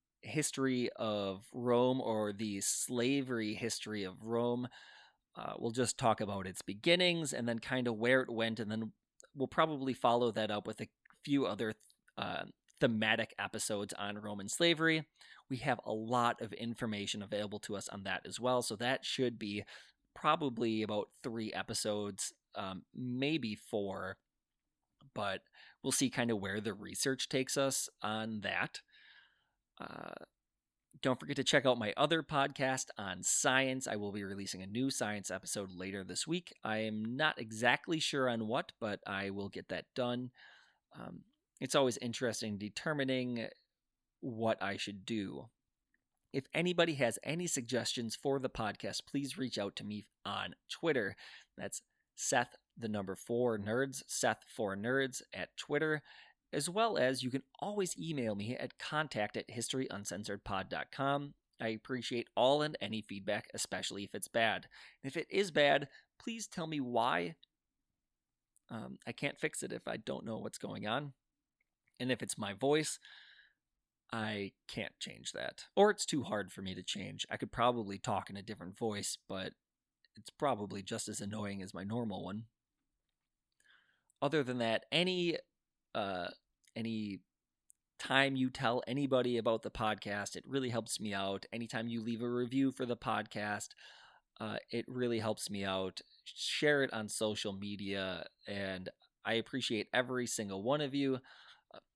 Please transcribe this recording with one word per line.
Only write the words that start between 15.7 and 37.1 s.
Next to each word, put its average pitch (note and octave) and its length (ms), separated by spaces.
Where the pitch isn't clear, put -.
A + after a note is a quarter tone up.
a A2+ 60
lot A#2 480
of A2 140
information G#2+ 680
available G#2 380
to - 140
us G2 140
on G2+ 140
that F#2 240
as F#2 120
well, B2 220
so A#2 140
that A#2+ 280
should A#2+ 360
be G#2 240
probably A#2+ 720
about G#2 240
three A2+ 300
episodes, G#2 800
um, F#2+ 260
maybe B2+ 640
four, G2 640
but G2+ 240
we'll C3+ 120
see C3 160
kind A#2+ 200
of A2+ 80
where G2 220
the G#2+ 140
research B2+ 560
takes C3 260
us C3+ 320
on A2 400
that. F#2+ 400
Uh, G1+ 460
don't C3 160
forget C#3+ 200
to C3+ 80
check C3+ 200
out B2 140
my G#2+ 160
other D#3 260
podcast C#3 640
on F#2 260
science. C3 640
I G#2+ 80
will G#2 160
be G2+ 140
releasing G2 360
a F#2+ 60
new A#2+ 220
science G#2 420
episode F#2+ 400
later F#2+ 320
this F#2 240
week. F3 240
I A2 180
am A2 360